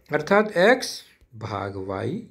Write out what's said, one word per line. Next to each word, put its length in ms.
अर्थात 440
एक्स 460
भाग 420
वाई 540